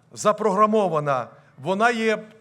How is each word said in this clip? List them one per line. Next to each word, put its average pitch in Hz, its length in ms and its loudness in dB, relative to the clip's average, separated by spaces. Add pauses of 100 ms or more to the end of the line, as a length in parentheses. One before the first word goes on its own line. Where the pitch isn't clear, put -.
(120)
запрограмована, 196 1120 0 (360)
вона 196 280 0
є 220 340 -2 (160)